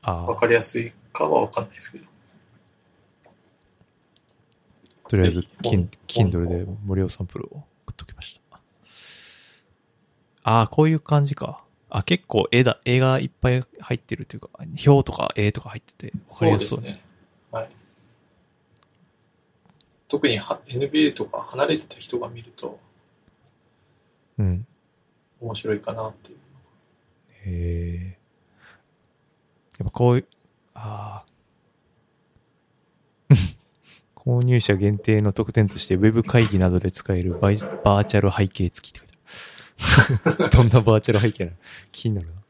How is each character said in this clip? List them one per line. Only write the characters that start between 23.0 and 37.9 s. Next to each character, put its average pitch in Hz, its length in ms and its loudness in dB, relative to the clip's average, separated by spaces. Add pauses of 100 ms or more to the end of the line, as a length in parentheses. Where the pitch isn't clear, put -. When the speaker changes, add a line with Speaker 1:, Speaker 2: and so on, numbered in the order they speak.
Speaker 1:
う 110 40 -2
ん。 95 240 -2 (760)
Speaker 2:
面 117 140 -10
白 107 200 -4
い 104 60 -6
か 110 120 -10
な 110 160 -10
っ 107 60 -16
て - 180 -20
い - 40 -20
う。 - 20 -20 (1040)
Speaker 1:
へ 87 720 -6
ー。 - 1600 -20
や 95 40 -6
っ - 20 -4
ぱ - 40 -4
こ 123 220 2
う 123 60 2
い - 20 0
う、 - 60 -18 (480)
あ 104 500 -14 (2000)
ー。 143 60 10
<laughs> 92 240 -2 (560)
購 123 280 0
入 123 180 4
者 101 160 2
限 101 220 2
定 107 240 2
の 104 100 0
特 - 200 -4
典 107 160 4
と - 100 -6
し - 80 -10
て、 92 100 2
ウ 90 40 0
ェ 110 120 4
ブ 113 100 0
会 113 240 2
議 101 120 0
な 92 120 4
ど 90 80 2
で 90 140 -2
使 - 200 -6
え 87 100 0
る 87 160 -4
バ 98 140 4
イ-、 104 40 2 (280)
バ 101 180 4